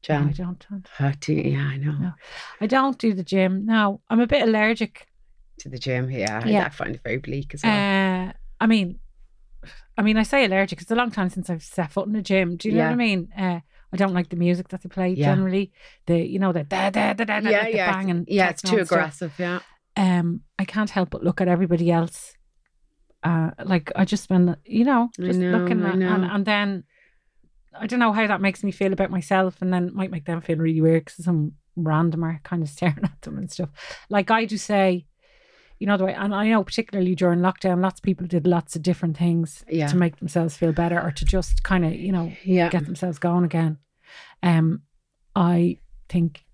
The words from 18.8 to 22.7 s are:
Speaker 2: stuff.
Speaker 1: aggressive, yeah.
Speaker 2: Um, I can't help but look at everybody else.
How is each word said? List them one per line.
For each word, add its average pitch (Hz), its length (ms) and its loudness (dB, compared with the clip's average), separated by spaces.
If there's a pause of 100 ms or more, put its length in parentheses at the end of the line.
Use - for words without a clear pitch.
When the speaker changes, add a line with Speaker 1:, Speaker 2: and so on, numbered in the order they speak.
Speaker 2:
stuff. 175 120 2
Speaker 1:
aggressive, 156 380 -4
yeah. 180 220 -2 (380)
Speaker 2:
Um, 180 440 2 (160)
I 190 80 -2
can't 208 260 -4
help 185 180 0
but - 140 -10
look 175 180 0
at 180 80 2
everybody 175 420 2
else. 170 440 -2 (840)